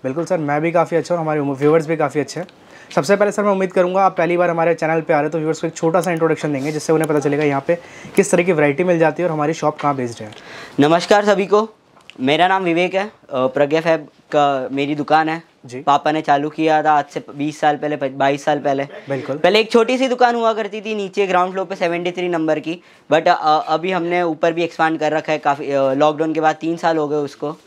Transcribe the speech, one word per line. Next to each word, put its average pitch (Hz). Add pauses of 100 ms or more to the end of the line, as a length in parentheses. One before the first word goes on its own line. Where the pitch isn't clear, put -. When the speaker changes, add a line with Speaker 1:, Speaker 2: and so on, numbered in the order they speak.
Speaker 1:
बिल्कुल 143
सर, 180
मैं 147
भी 165
काफ़ी 165
अच्छा 165
हूँ, 170
हमारे 156
व्यूअर्स 143
भी 160
काफ़ी 147
अच्छे 139
हैं। 185 (480)
सबसे 175
पहले 202
सर, 208
मैं 202
उम्मीद 190
करूँगा 185
आप 185
पहली 175
बार 175
हमारे 165
चैनल 160
पे 156
आ 151
रहे 147
हैं 156
तो 170
व्यूअर्स 156
को 170
एक 160
छोटा 170
सा 175
इंट्रोडक्शन 160
देंगे, 143
जिससे 151
उन्हें 156
पता 151
चलेगा 143
यहाँ 139
पे 170 (380)
किस 190
तरह 180
की 180
वैरायटी 151
मिल 180
जाती 160
है 175
और 160
हमारी 151
शॉप 151
कहाँ 143
बेस्ड 117
है। 107 (500)
Speaker 2:
नमस्कार 175
सभी 196
को, 214 (520)
मेरा 156
नाम 190
विवेक 175
है, 190
अ, 214 (240)
प्रज्ञा 143
फैब 160
का 143
मेरी 139
दुकान 151
है। 165 (160)
Speaker 1:
जी। 123
Speaker 2:
पापा 143
ने 156
चालू 147
किया 156
था 156
आज 147
से - (140)
बीस 147
साल 147
पहले, 147
प-, 135
बाईस 139
साल 147
पहले। 139
Speaker 1:
बिल्कुल। 139
Speaker 2:
पहले 185
एक 220
छोटी 240
सी 262
दुकान 240
हुआ 233
करती 208
थी 214
नीचे 202
ग्राउंड 180
फ्लोर 185
पे 190
सेवेंटी 175
थ्री 180
नंबर 160
की, 165 (320)
but, 160
अ, 156
अभी 160
हमने 175
ऊपर 165
भी 170
एक्सपांड 160
कर 151
रखा 156
है 156
काफ़ी। 139
अ, 135
लॉकडाउन 151
के 156
बाद 156
तीन 165
साल 165
हो 151
गए 147
उसको। 147 (100)